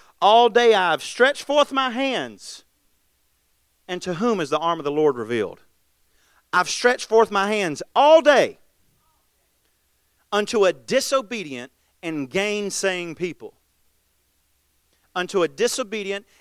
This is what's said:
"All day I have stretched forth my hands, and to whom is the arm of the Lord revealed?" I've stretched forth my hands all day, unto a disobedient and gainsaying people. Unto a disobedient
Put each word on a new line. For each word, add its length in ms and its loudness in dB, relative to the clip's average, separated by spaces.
"All 300 6
day 240 4
I 160 2
have 120 -2
stretched 420 0
forth 280 2
my 180 -2
hands, 760 -8
and 160 -10
to 120 -6
whom 260 -2
is 100 -4
the 80 0
arm 220 -2
of 40 -14
the 60 -2
Lord 260 2
revealed?" 440 -6
I've 160 0
stretched 400 -2
forth 220 4
my 180 0
hands 340 -4
all 280 6
day, 360 4
unto 320 0
a 80 4
disobedient 1000 -6
and 280 -6
gainsaying 840 -4
people. 400 -10
Unto 280 -2
a 60 0
disobedient 760 -4